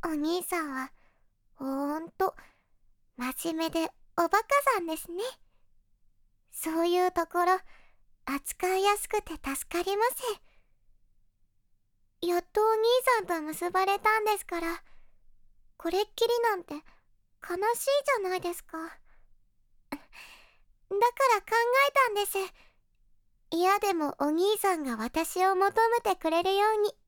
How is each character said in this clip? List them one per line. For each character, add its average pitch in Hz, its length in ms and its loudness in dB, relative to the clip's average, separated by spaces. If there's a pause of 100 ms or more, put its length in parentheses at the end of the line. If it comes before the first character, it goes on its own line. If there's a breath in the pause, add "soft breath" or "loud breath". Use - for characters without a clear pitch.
お 339 40 -2
兄 320 340 -2
さ 349 200 -4
ん 294 80 -8
は、 262 200 -8 (640)
ほ 277 440 -6
ん 330 120 -12
と、 - 240 -2 (800 soft breath)
真 262 380 -6
面 320 160 -2
目 - 0 -
で 330 240 -4 (240)
お 349 60 4
バ 330 60 0
カ 403 100 4 (360)
さ 392 40 0
ん 349 80 -6
で 311 100 -6
す - 140 -12
ね。 359 120 -6 (1300)
そ 320 300 -2
う 339 60 2
い 359 200 4
う 359 40 0
と 339 160 -2
こ 349 180 0
ろ、 370 140 4 (680 soft breath)
扱 320 500 -4
い 381 80 0
や 415 140 2
す - 100 -8
く 415 140 -2
て 330 120 -10
助 302 100 -12 (340)
か 349 60 -2
り 381 120 -2
ま 415 100 2
す。 494 360 -4 (1800)
や 349 140 2
っ 349 120 -12
と 427 100 2
お 440 120 4
兄 440 100 2 (200)
さ 480 180 4
ん 359 60 -8
と 330 140 -2
結 311 300 -6
ば 370 140 0
れ 392 140 -2
た 427 200 2
ん 427 60 -2
で 427 120 2
す - 80 -10
か 339 140 -6
ら、 339 240 -6 (920)
こ - 120 -4
れ 359 120 0
っ 427 40 0 (100)
き 453 100 0
り 466 160 2
な 466 140 2
ん 359 80 -10
て - 120 -12
悲 302 60 -12
し - 0 -
い - 20 -20 (1400 soft breath)
じ 381 40 -4
ゃ 359 40 -2
な 370 80 -2
い 359 40 -4
で 349 120 -4
す - 100 -14
か。 - 160 -16
だ 330 100 -10 (1120)
か - 40 -20 (1300 loud breath)
ら 392 60 -2
考 - 60 -20 (420)
え - 20 -20
た 523 180 4
ん 415 40 -6
で 403 120 -2
す。 392 120 -4 (1120 soft breath)
嫌 370 280 2
で 403 140 0
も 311 260 -2
お 294 120 2
兄 381 260 2
さ 392 180 2
ん 311 80 -6
が 247 140 -4
私 320 480 -2
を 381 100 4
求 403 340 4
め 466 120 2
て 392 140 0
く - 140 -2
れ 330 140 0
る 381 120 2
よ 403 160 4
う 440 100 0
に。 415 160 -2 (100)